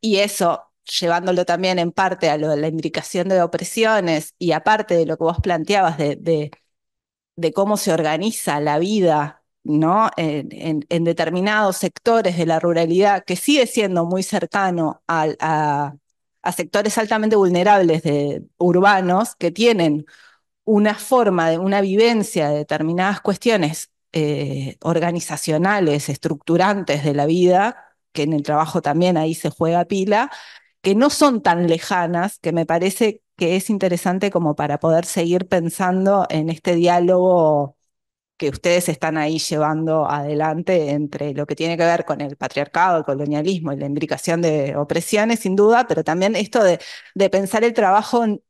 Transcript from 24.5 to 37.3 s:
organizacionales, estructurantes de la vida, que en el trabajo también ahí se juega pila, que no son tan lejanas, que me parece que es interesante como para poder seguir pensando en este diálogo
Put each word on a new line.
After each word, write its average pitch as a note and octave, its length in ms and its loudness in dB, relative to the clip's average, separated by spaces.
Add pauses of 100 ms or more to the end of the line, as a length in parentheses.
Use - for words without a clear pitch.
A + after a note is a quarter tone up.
organizacionales, E3 1300 -2
estructurantes E3 920 0
de D3 100 0
la C#3+ 120 0
vida, F3+ 720 2 (160)
que D3 120 -2
en D#3 100 -2
el D3 100 -2
trabajo D#3 380 0
también E3+ 360 2
ahí D#3+ 160 -2
se D#3 160 -4
juega E3+ 360 0
pila, G#3 440 0 (500)
que G3 140 0
no C4 160 4
son C#4 320 2
tan F3 260 2
lejanas, E3+ 720 -2
que E3 140 -4
me E3 140 0
parece G3 560 0 (140)
que F3 200 0
es F#3+ 140 -4
interesante F#3+ 600 0
como E3+ 260 0
para D3 240 -2
poder E3 240 2
seguir F3+ 440 -2
pensando F#3 840 0
en D#3 200 -2
este E3+ 240 -2
diálogo F3 1000 2 (640)